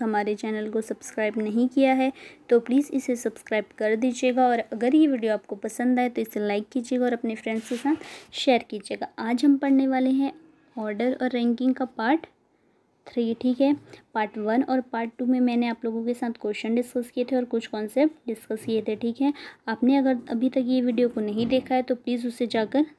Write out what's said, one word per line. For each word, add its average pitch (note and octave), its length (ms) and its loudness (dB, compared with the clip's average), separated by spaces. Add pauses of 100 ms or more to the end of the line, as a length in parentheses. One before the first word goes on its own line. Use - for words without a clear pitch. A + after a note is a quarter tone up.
हमारे G#3 340 0
चैनल G#3+ 340 -4
को A3 120 -2
सब्सक्राइब G#3+ 560 -4
नहीं A3 300 0
किया C4 260 4
है, C4 200 2 (360)
तो A#3+ 100 6
प्लीज़ C4 320 0
इसे C4 240 -2
सब्सक्राइब G#3+ 500 -4 (120)
कर G#3+ 180 0
दीजिएगा B3 520 2
और A#3 120 2
अगर A#3 360 -2
ये D#4 120 8
वीडियो A3+ 260 0
आपको G#3 220 -6
पसंद B3 440 0
आए, B3 100 2
तो A#3+ 120 -4
इसे A3+ 180 -4
लाइक G#3 320 -2
कीजिएगा B3 340 -2
और A#3+ 80 2
अपने A#3 220 -4
फ्रेंड्स A3 340 -6
के B3 60 -2
साथ C#4+ 200 0 (360)
शेयर - 320 2
कीजिएगा। - 440 -8 (120)
आज A#3 260 0
हम C#4+ 120 8
पढ़ने C4+ 300 4
वाले C4 220 2
हैं C4+ 240 0 (440)
ऑर्डर A3 440 -2
और B3+ 80 0
रैंकिंग A#3+ 460 0
का C4 100 -2
पार्ट B3+ 400 -2 (840)
थ्री, A#3 340 -2
ठीक B3+ 200 2
है। C#4 120 4 (400)
पार्ट G#3+ 240 -4
वन A3 260 0
और C4 180 0
पार्ट A#3 360 -6
टू B3+ 80 -4
में B3+ 140 2
मैंने A#3+ 280 2
आप A#3 180 -6
लोगों A3+ 200 -4
के A#3+ 80 -2
साथ A#3+ 180 -4 (100)
क्वेश्चन G#3 340 -2
डिस्कस B3 360 -2
किए B3 120 -2
थे B3+ 120 -2
और B3 100 0
कुछ A#3 220 -4
कॉन्सेप्ट A#3 480 0 (120)
डिस्कस A3 380 -8
किए A3 160 -2
थे, G#3+ 140 -4
ठीक A#3 260 -4
है। C#4+ 120 2 (340)
आपने A#3+ 280 2
अगर C4 220 2 (120)
अभी B3 200 0
तक B3+ 160 0
ये B3+ 160 2
वीडियो A#3+ 280 2
को A#3 120 -4
नहीं G#3+ 260 -2
देखा C4 280 0
है, B3+ 60 2
तो B3+ 140 -2
प्लीज़ A#3+ 320 -4
उसे A#3 200 -4
जाकर A3+ 380 0 (120)